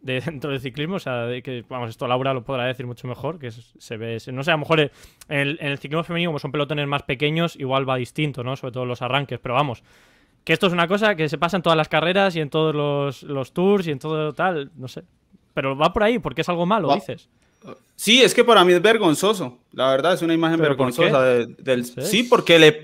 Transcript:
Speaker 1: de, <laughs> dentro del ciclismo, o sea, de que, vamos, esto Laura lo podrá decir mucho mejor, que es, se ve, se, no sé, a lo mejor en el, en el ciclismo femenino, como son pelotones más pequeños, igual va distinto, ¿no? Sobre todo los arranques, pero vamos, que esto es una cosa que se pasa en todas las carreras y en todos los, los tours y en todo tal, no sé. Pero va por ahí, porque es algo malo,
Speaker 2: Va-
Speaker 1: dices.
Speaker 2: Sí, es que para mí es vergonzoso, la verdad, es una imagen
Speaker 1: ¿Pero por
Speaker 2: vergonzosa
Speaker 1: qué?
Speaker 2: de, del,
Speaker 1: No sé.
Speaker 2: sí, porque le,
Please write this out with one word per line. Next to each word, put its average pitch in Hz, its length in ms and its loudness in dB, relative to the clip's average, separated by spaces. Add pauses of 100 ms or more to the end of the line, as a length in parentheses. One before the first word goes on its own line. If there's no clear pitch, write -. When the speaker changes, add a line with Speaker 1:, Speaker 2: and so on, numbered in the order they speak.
Speaker 1:
de, 131 200 -6
<laughs> 123 40 -10
dentro 151 260 -8
del 135 100 -6
ciclismo, 143 360 -8
o 170 40 -6
sea, 123 260 -6
de 123 160 -8
que, 123 260 -12
vamos, 120 220 -8
esto 127 160 -10
Laura 127 280 0
lo 117 100 -8
podrá 127 220 -4
decir 127 200 -6
mucho 120 220 -12
mejor, 135 320 -8
que 127 80 -12
es, 117 300 -20
se - 180 -14
ve, 113 240 -8
se, - 120 -16
no 131 120 -6
sé, 170 80 -2
a - 20 2
lo 156 60 0
mejor 156 200 0
en 143 100 2 (380)
el, 143 320 -4
en 151 120 -6
el 139 60 -8
ciclismo 156 260 -6
femenino, 170 260 -4
como 147 80 -4
son 139 140 -10
pelotones 147 340 -4
más 143 160 -4
pequeños, 151 540 -2
igual 135 320 -2
va 131 80 0
distinto, 127 480 -6
¿no? 131 120 -6
Sobre 131 160 -12
todo 127 140 -6
los 123 160 -6
arranques, 127 380 -4
pero 123 140 -6
vamos, 135 280 -2 (600)
que 160 100 0
esto 196 120 0
es 170 60 2
una 170 160 0
cosa 208 280 2
que 156 120 -2
se 139 100 -6
pasa 175 200 -2
en 160 40 -4
todas 165 140 4
las 156 120 0
carreras 180 460 2
y 165 60 -2
en 143 100 -4
todos 156 240 0
los, 143 500 -2
los 139 280 -6
tours 190 340 2
y 160 60 -4
en 135 60 -6
todo 156 340 -4
tal, 165 440 -4
no 127 120 -14
sé. - 160 -16 (500)
Pero 135 220 -2
va 160 160 2
por 220 100 0
ahí, 226 160 2
porque 156 220 -8
es 151 80 -4
algo 175 180 -2
malo, 185 220 0
Speaker 2:
Va- 143 60 4
Speaker 1:
dices. - 340 -8 (640)
Speaker 2:
Sí, 240 280 6
es 196 120 6
que 240 100 6
para 214 200 8
mí 180 80 6
es 175 80 4
vergonzoso, 185 800 2 (140)
la 131 180 0
verdad, 139 240 2
es 175 80 -4
una 165 100 0
imagen 165 260 0
Speaker 1:
¿Pero 147 180 2
por 131 100 0
Speaker 2:
vergonzosa 131 340 2
Speaker 1:
qué? - 20 4
Speaker 2:
de, 123 240 2 (120)
del, 127 240 0
Speaker 1:
No - 20 -4
sé. - 220 -14
Speaker 2:
sí, 240 160 2
porque 175 360 6
le, 156 140 10 (120)